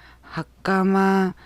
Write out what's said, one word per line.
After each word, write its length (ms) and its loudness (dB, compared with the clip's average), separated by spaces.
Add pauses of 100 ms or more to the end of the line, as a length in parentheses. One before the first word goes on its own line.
(220)
학가마 1120 0 (120)